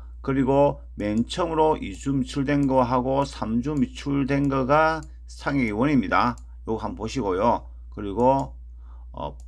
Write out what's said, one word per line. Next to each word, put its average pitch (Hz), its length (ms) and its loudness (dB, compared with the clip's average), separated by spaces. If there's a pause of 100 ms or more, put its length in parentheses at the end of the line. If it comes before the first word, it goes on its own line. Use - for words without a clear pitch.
(220)
그리고 139 640 2 (100)
맨 107 320 0
처음으로 160 520 2
이 - 180 -8
주 - 160 -4
유출된 139 560 0
거하고 131 580 2
삼 117 380 -2
주 143 80 -2
유출된 139 800 0
거가 151 520 4 (240)
상핵 139 500 0
원입니다. 113 640 2 (300)
요거 107 120 -2
한번 107 180 -6
보시고요. 107 720 0 (220)
그리고, 120 680 0 (560)
어, 73 240 -10 (120)